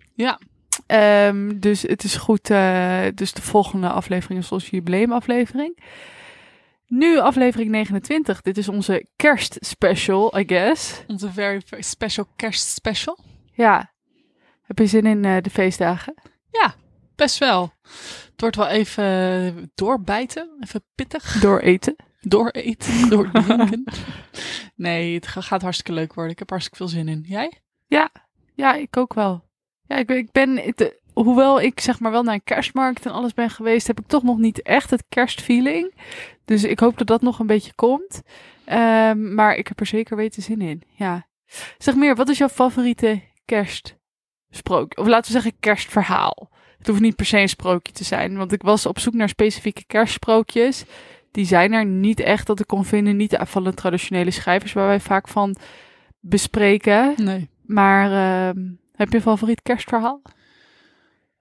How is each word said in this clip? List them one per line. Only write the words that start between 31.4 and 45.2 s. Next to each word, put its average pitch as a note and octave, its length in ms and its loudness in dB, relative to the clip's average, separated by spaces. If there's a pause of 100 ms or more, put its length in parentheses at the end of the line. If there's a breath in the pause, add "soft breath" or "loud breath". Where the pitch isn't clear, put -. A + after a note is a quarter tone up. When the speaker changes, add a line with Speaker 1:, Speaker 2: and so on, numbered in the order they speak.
Speaker 2:
ik B3 180 0
zeg - 200 -2
maar A3+ 120 -2
wel A#3 120 2
naar A3+ 100 0
een G3+ 100 -6
kerstmarkt C4 640 -2
en B3 60 -6
alles A#3+ 220 -4
ben A#3 160 -2
geweest, A3+ 380 0
heb A3+ 120 -2
ik - 80 -14
toch C#4+ 160 2
nog A#3+ 140 2
niet A3+ 240 0
echt - 280 -4
het B3 200 0
kerstfeeling. C4 840 -2 (520 loud breath)
Dus G#3+ 180 2
ik - 160 -2
hoop A#3 180 4
dat G#3+ 100 -2
dat - 140 2
nog B3 180 0
een A3 80 -2
beetje G#3 280 0
komt. C#4 460 0 (440 soft breath)
Ehm, A3 680 2
maar G#3+ 220 4
ik - 120 -6
heb - 120 -14
er G#3 60 -4
zeker A3 300 -4
weten G#3+ 260 -4
zin G#3+ 200 -6
in. E3 280 -6
Ja. F3 380 -6 (500 loud breath)
Zeg C4 180 0
meer, C#4 200 4
wat B3 140 2
is C#4 80 2
jouw C#4 120 2
favoriete A#3+ 720 0 (240)
kerstsprookje? - 1600 -6
Of G3+ 60 0
laten A#3 260 4